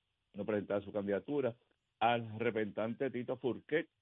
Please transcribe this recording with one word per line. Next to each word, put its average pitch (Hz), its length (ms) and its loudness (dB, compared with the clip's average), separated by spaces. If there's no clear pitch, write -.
no 101 100 -6
presentara 104 360 0
su 98 100 -8
candidatura, 107 640 0
al 113 400 2
representante 110 720 0
Tito 120 260 -4
Furquet, 135 520 -2